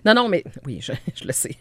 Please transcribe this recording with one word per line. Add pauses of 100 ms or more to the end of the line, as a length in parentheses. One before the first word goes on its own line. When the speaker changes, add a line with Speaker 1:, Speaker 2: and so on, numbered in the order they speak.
Speaker 1:
là.
Speaker 2:
Non,
non,
mais (220)
oui,
je, (140)
<laughs>
je
le
sais.